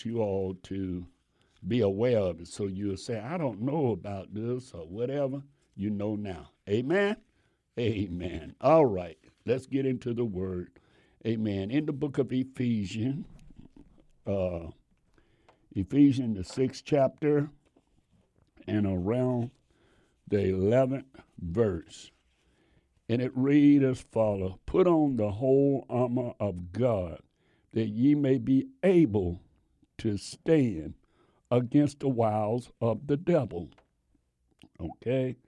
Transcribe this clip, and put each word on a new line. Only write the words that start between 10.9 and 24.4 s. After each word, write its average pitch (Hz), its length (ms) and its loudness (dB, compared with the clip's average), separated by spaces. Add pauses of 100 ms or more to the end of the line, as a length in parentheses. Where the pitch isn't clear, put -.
Amen. 107 460 -2
In 147 160 0
the 156 60 -2
book 139 260 -4
of 127 140 0
Ephesians, 120 920 -2 (1000)
uh, 92 400 -4 (1080)
Ephesians, 127 640 2
the 92 80 -8
sixth - 400 -4
chapter, 147 640 2 (1160)
and 104 200 0
around 117 640 0 (760)
the 98 240 2
eleventh 123 560 2 (340)
verse. 90 720 -2 (960)
And 120 140 0
it 127 120 -4
read 143 480 6
as 131 200 0
follow, 101 640 -2